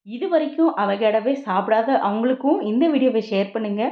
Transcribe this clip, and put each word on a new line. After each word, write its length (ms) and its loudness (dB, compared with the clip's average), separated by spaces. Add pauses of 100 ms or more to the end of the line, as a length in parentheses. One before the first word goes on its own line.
இது 220 -8
வரைக்கும் 480 2
அவகேடோவை 640 0
சாப்பிடாத 480 0 (120)
அவங்களுக்கும் 640 0
இந்த 260 0
வீடியோவை 340 2
ஷேர் 300 -2
பண்ணுங்க. 400 -4